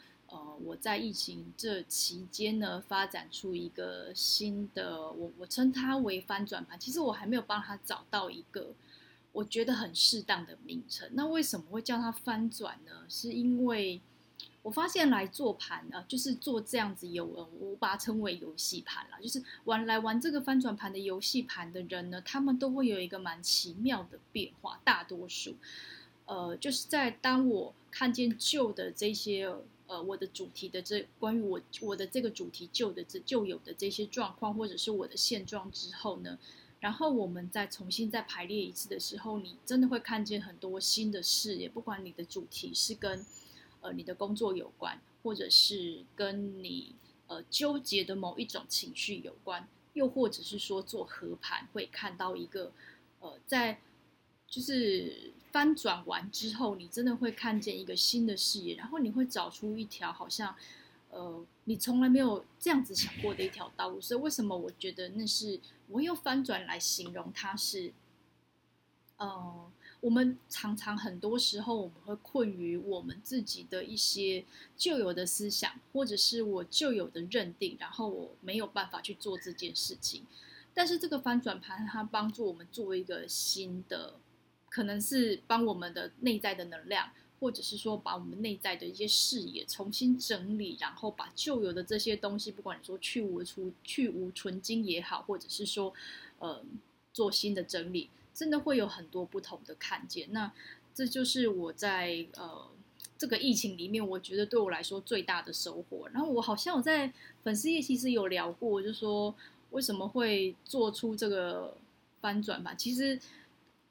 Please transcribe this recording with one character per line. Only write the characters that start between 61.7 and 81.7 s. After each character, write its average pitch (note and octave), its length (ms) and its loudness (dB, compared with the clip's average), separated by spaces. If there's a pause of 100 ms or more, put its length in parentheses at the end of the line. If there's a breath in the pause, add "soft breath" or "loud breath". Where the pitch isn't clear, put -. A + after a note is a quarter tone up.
从 B3 240 4
来 B3+ 80 8
没 B3+ 120 10
有 A3 240 4 (160)
这 F4 100 4
样 C4+ 140 6
子 G3 100 -6
想 - 260 0
过 - 140 2
的 F#3+ 80 -2
一 - 60 2
条 - 280 -10
道 F#3 120 -2
路。 F#3+ 120 -8
所 A#3+ 160 0
以 - 40 2
为 - 100 2
什 A3+ 140 2
么 F#3+ 120 0
我 F3+ 220 -4
觉 F#3 140 -4
得 F3+ 180 -8
那 G#3+ 160 -4
是， G#3 320 0 (300 loud breath)
我 A3 120 0
用 E4+ 140 2
翻 C4+ 300 2
转 F#3+ 220 -2
来 E3+ 120 -4
形 F3+ 340 -2
容 F3 220 -8
它 G3+ 220 -4
是， F#3 360 -2 (1300)
呃， F3+ 520 -8 (300 loud breath)
我 A#3+ 80 2
们 B3+ 300 6 (100)
常 G#3+ 260 -4
常 G#3 220 -2
很 F#3+ 240 -4
多 A3+ 180 2
时 G#3 220 2
候 A3+ 160 0
我 G3 100 -2
们 E3+ 80 -10 (120)
会 G#3 100 -4
困 A3+ 340 2
于 F3 260 -2
我 F#3+ 260 -2
们 F3 200 -10
自 B3+ 200 -2
己 F3+ 260 -6
的 F#3 160 -4
一 A3 100 -8
些 F#3+ 500 2 (300 loud breath)
旧 D#4+ 240 2
有 F#3 140 4
的 F3+ 140 0
思 G#3 240 0
想， - 280 0 (140)
或 C4+ 120 2
者 G#3 120 -2
是 A#3 260 4
我 F#3+ 220 0
旧 C4+ 300 4
有 F3 140 2
的 E3 120 -6 (100)
认 G3 280 2
定， F#3+ 200 -2
然 D#3 120 -8
后 A3 180 -4
我 F#3 320 -6
没 F#3+ 160 -4
有 G#3+ 100 0
办 G3 220 -2
法 - 140 -8
去 G3+ 120 -6
做 G3 220 -6
这 F3+ 160 -8
件 E3+ 240 -6
事 - 240 -2
情。 - 240 -4 (480 loud breath)
但 F4 160 4
是 E4+ 100 2
这 F4 80 -4
个 D4 120 0
翻 A#3+ 220 2
转 F#3+ 200 -2
盘 G3+ 260 -8